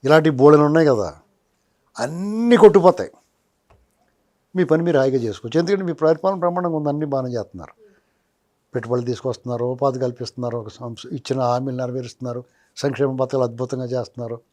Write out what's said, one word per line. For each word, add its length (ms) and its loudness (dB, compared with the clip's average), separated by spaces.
ఇలాంటి 260 6
బోళెలు 280 8
ఉన్నాయి 220 4
కదా, 180 0
అన్నీ 580 0
కొట్టుకుపోతాయి. 480 6
మీ 140 2
పని 160 4
మీరు 140 2
హాయిగా 260 2
చేసుకోవచ్చు. 340 -4
ఎందుకంటే 300 -2
మీ 120 -4
పరిపాలన 400 0
బ్రహ్మాండంగా 380 -2
ఉంది, 120 -2
అన్నీ 220 -4
బాగానే 220 -4
చేస్తున్నారు. 380 -12
పెట్టుబడులు 360 -4
తీసుకొస్తున్నారు, 540 -6
ఉపాధి 300 -2
కల్పిస్తున్నారు, 580 -8
ఒక 140 -16
సంస్-, 320 -16
ఇచ్చిన 200 -6
హామీలు 320 -4
నెరవేరుస్తున్నారు, 580 -10
సంక్షేమ 280 -2
పథకాలు 280 0
అద్భుతంగా 460 -8
చేస్తున్నారు. 420 -8